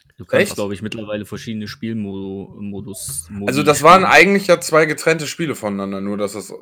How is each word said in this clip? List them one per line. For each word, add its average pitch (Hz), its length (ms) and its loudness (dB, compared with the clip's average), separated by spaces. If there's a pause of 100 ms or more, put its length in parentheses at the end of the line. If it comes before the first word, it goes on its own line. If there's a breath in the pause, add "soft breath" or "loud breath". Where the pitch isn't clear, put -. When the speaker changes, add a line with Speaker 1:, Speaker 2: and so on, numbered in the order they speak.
(180)
Speaker 1:
Du 98 80 -18
kannst, 143 220 2
Speaker 2:
Echt? - 80 -10
Speaker 1:
glaub 101 160 -4
ich, 95 100 -10
mittlerweile 107 420 -8
verschiedene 107 440 -10
Spielmodo-, 98 920 -8
Modus, 101 680 -10
Modi 101 200 -8
Speaker 2:
Also 139 120 0
das 143 200 2
waren 180 200 10
Speaker 1:
spielen. 127 100 2
Speaker 2:
eigentlich 190 360 6
ja 170 120 4
zwei 160 260 2
getrennte 151 420 -2
Spiele 143 260 -6
voneinander, 98 480 -6
nur 101 160 -6
dass 101 160 -4
das, 98 280 -12